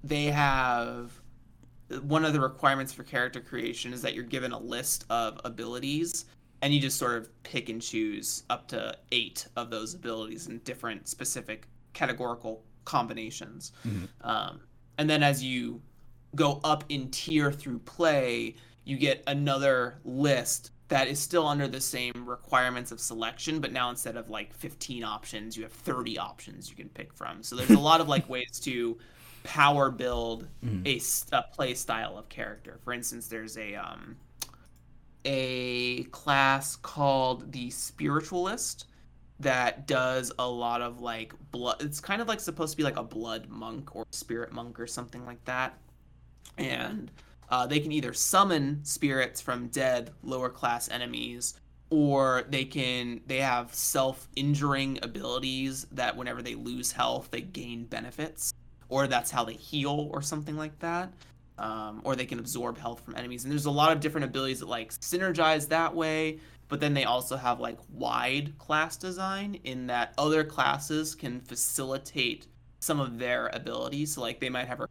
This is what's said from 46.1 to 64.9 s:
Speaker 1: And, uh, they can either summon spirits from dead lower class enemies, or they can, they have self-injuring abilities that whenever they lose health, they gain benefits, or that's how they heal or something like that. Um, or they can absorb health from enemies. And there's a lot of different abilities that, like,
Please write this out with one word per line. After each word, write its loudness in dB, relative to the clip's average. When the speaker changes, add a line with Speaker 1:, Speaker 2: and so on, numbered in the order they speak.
Speaker 1:
And, -4
uh, 4
they 4
can -4
either 0
summon 4
spirits 0
from -4
dead 0
lower -2
class -2
enemies, -4
or 6
they 0
can, -2
they 0
have 2
self-injuring 2
abilities -4
that 0
whenever -6
they -6
lose -4
health, 0
they -4
gain -8
benefits, -6
or 4
that's 2
how 2
they -6
heal -2
or -2
something -4
like -6
that. -4
Um, -6
or 2
they -2
can -6
absorb -4
health -6
from -12
enemies. -8
And -2
there's 2
a 2
lot 8
of 4
different 0
abilities -2
that, -8
like, -6